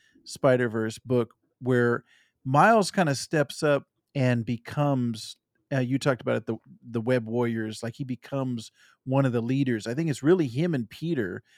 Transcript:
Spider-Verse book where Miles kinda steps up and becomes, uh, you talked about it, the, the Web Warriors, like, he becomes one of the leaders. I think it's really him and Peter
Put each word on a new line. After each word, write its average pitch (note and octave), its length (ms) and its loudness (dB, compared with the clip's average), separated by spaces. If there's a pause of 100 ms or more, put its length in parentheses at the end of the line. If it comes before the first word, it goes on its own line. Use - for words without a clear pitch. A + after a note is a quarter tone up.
(260)
Spider-Verse A2+ 760 0
book A#2+ 360 -2 (240)
where A#2+ 440 2 (420)
Miles F3+ 460 6
kinda D#3+ 240 2
steps - 480 -2
up C#3+ 240 2 (280)
and B2 300 2
becomes, B2 920 -4 (340)
uh, C3+ 80 0
you B2+ 200 0
talked C3+ 220 0
about A#2+ 160 -2
it, A2+ 100 -6
the, A2+ 100 -4 (240)
the A#2 200 -6
Web A#2 260 0
Warriors, A2+ 560 -4
like, A#2 120 -8
he C#3+ 80 -8
becomes B2+ 680 -6 (320)
one C3+ 220 2
of B2 80 0
the A#2 80 0
leaders. B2 440 0
I A#2 80 -4
think D#3+ 160 -2
it's C3 140 -4
really E3 240 4
him D#3 260 -2
and A#2+ 160 -4
Peter A#2+ 540 -4 (140)